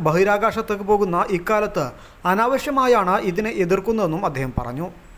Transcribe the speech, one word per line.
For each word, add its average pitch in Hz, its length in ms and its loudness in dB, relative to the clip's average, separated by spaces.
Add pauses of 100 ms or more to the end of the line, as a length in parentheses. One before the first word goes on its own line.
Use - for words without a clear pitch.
ബഹിരാകാശത്തേക്ക് 202 760 0
പോകുന്ന 196 460 2
ഇക്കാലത്ത് 196 560 -2 (460)
അനാവശ്യമായാണ് 247 840 2 (140)
ഇതിനെ 214 220 -2 (120)
എതിർക്കുന്നതെന്നും 190 640 0
അദ്ദേഹം 135 320 -4
പറഞ്ഞു. 123 300 -6 (300)